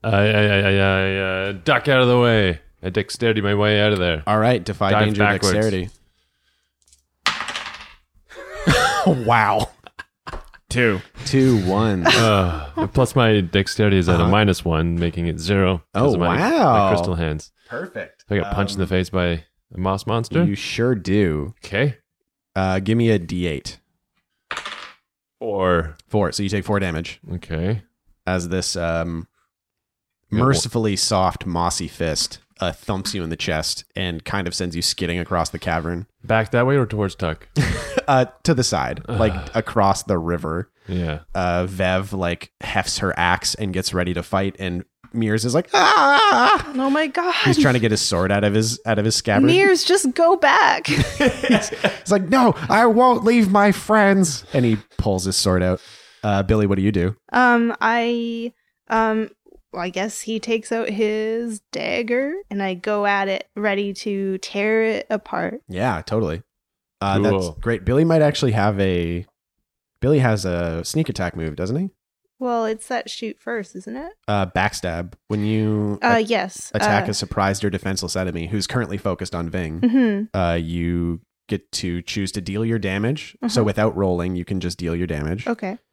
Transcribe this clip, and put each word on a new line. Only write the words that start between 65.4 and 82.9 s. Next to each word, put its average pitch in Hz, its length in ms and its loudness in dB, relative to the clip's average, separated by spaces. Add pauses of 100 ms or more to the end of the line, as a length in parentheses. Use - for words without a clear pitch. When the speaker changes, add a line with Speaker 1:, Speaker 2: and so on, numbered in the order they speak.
Speaker 2:
Yeah, 95 360 -2
totally. 104 380 -2 (580)
Uh, 98 180 2
that's 101 140 4
Speaker 1:
Cool. 90 280 -2
Speaker 2:
great. 117 240 -4
Billy 131 200 4
might 165 180 4
actually 147 300 2
have 104 260 2
a, 87 480 0 (760)
Billy 139 200 4
has 110 240 2
a 85 400 -2
sneak 160 240 -2
attack 92 260 -4
move, 80 220 -6
doesn't 92 200 -4
he? 190 140 -4 (480)
Speaker 4:
Well, 240 260 -2
it's 220 220 -6
that 240 240 -6
shoot - 300 -10
first, 226 340 -8
isn't 202 220 -14
it? 330 160 -12 (160)
Speaker 2:
Uh, 101 180 0
backstab. 90 680 -4 (120)
When 104 180 -4
you 107 560 0
Speaker 4:
Uh, 233 180 2
Speaker 2:
a-, - 20 2
Speaker 4:
yes. 214 560 -4
Speaker 2:
attack 208 320 0
Speaker 4:
Uh, - 20 -4
Speaker 2:
a 208 40 -4
surprised 98 500 -2
or 101 60 0
defenseless 95 440 -6
enemy 85 320 -4
who's 98 220 -4
currently 104 300 -4
focused 92 360 -6
on 85 160 -4
Ving, 85 300 -4
Speaker 4:
Mm-hmm. 220 600 0
Speaker 2:
uh, 85 140 2
you 85 680 -2 (260)
get - 240 -6
to 87 300 -6
choose 98 280 -6
to 104 100 -6
deal 95 240 -4
your 113 140 -2
damage. 101 580 -4 (120)